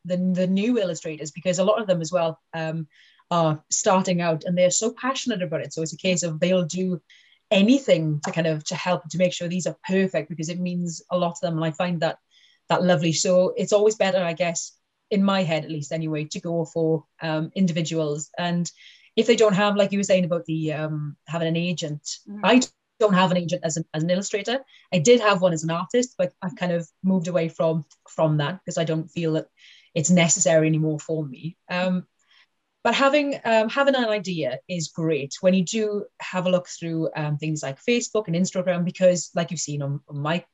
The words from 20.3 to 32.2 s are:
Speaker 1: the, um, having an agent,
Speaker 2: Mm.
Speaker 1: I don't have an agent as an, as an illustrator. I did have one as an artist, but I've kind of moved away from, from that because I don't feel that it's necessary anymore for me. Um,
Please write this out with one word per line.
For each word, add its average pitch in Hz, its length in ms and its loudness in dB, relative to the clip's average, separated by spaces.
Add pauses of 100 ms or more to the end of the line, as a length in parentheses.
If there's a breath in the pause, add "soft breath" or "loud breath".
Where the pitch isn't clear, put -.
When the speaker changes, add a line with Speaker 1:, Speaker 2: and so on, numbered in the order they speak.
Speaker 1:
the, 156 260 -2
um, 151 460 -6 (100)
having 165 220 -2
an 165 80 0
agent, 165 520 -4 (200)
Speaker 2:
Mm. 202 140 -12
Speaker 1:
I 240 180 6 (380)
don't 208 140 4
have 180 180 4
an 175 60 2
agent 175 260 -4
as 165 140 -4
an, 165 160 -4
as 156 100 -2
an 170 60 0
illustrator. 196 500 -2 (340 soft breath)
I 180 60 4
did 233 220 6
have 202 200 2
one 175 120 4
as 160 100 -4
an 160 80 -2
artist, 190 460 -2
but 180 240 -2
I've 190 160 -8
kind 175 160 -2
of 170 120 -2 (160)
moved 185 280 0
away 170 180 0
from, 160 380 -2 (240)
from 156 280 2
that 147 220 -2
because - 180 -8
I 170 60 0
don't 165 240 -4
feel 165 260 -4
that 156 140 -2 (480 soft breath)
it's 165 140 0
necessary 170 580 4
anymore 156 320 0
for 160 260 -4
me. 139 300 -12 (160)
Um, 180 340 -2 (800 soft breath)